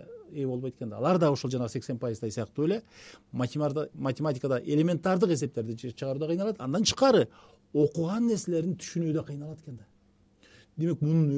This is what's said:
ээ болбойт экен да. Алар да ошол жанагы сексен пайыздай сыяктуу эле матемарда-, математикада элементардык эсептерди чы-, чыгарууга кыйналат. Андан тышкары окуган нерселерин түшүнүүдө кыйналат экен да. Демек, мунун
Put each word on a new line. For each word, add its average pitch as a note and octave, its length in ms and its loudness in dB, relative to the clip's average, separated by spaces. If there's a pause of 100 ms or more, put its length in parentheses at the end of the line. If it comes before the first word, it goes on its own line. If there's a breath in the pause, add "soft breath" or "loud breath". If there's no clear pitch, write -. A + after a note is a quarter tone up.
(360)
ээ C#3 120 -2
болбойт B2+ 300 -4
экен A#2 140 -8
да. G#2 80 -8
Алар E3 200 4
да D#3 120 4
ошол C3 200 0
жанагы B2 220 -2
сексен B2 260 -6
пайыздай A2+ 320 -4
сыяктуу B2 360 -4
эле G#3 160 0 (500 loud breath)
матемарда-, C#3+ 640 -2
математикада C3+ 680 -2
элементардык F3 680 2
эсептерди A#2+ 460 -2
чы-, B2 180 -10
чыгарууга C#3 340 -4
кыйналат. G3 320 -2
Андан C#3 240 0
тышкары A3+ 440 6 (440 loud breath)
окуган E3 560 0
нерселерин F3 480 0
түшүнүүдө D#3+ 500 -2
кыйналат D3 360 -12
экен B2+ 140 -14
да. G2+ 80 -20 (920 soft breath)
Демек, E3 240 0
мунун D3+ 360 4